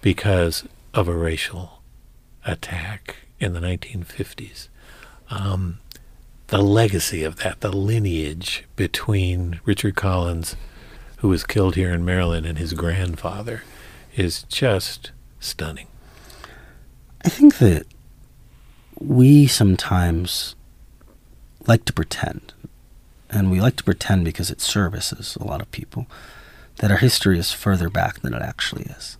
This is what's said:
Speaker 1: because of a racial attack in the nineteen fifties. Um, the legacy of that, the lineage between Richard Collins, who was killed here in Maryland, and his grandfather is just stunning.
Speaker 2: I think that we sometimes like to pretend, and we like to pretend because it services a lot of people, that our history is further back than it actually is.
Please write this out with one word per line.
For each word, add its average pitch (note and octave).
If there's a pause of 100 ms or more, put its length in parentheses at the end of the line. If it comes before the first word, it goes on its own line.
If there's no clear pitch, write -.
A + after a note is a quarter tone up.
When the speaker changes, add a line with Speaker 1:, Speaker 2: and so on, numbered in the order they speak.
Speaker 1:
because F2+ (300)
of G2+
a F2
racial E2 (640)
attack F2+ (220)
in F#2+
the F2
nineteen F2+
fifties. - (640)
Um, F#2+ (720)
the G2+
legacy G2+
of D#2
that, -
the G#2
lineage F#2+ (120)
between F2+
Richard G2+
Collins, F2 (600)
who -
was F2+
killed F#2+
here F2+
in E2+
Maryland, F2
and E2
his E2
grandfather F2+ (540)
is F2
just - (280)
stunning. - (1400)
Speaker 2:
I -
think C#4+
that F#2 (1120)
we C#3
sometimes F2+ (1120)
like -
to -
pretend, - (800)
and F#2+
we F#2
like A#2+
to -
pretend F2
because E2
it -
services -
a -
lot -
of -
people, - (720)
that G#2
our F#2
history G2+
is E2+
further F2
back -
than -
it A#1+
actually -
is. -